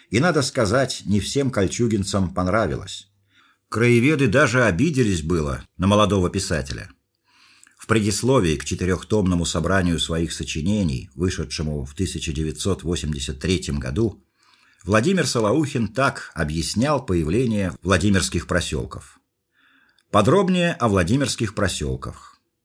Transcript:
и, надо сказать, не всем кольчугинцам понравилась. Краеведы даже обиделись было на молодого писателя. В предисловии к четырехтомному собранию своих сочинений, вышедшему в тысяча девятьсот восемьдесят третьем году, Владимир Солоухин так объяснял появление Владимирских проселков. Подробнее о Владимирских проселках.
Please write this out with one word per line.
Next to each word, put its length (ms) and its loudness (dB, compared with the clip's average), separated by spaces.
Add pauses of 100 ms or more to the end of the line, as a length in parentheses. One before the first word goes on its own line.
и, 100 0
надо 220 2
сказать, 640 0
не 160 0
всем 300 -2
кольчугинцам 800 0
понравилась. 760 -2 (600)
Краеведы 580 4
даже 340 4
обиделись 600 2
было 420 -2 (140)
на 100 2
молодого 420 4
писателя. 600 -4 (840)
В 120 -12
предисловии 680 2
к 100 -6
четырехтомному 800 0
собранию 540 0
своих 340 -2
сочинений, 840 -2
вышедшему 680 -4
в 100 -14
тысяча 380 -4
девятьсот 520 -4
восемьдесят 560 -4
третьем 400 -2
году, 420 -4 (640)
Владимир 420 2
Солоухин 600 0
так 480 -2
объяснял 680 -2
появление 680 0 (100)
Владимирских 640 0
проселков. 720 -6 (960)
Подробнее 640 4
о 120 0
Владимирских 680 0
проселках. 840 -4 (260)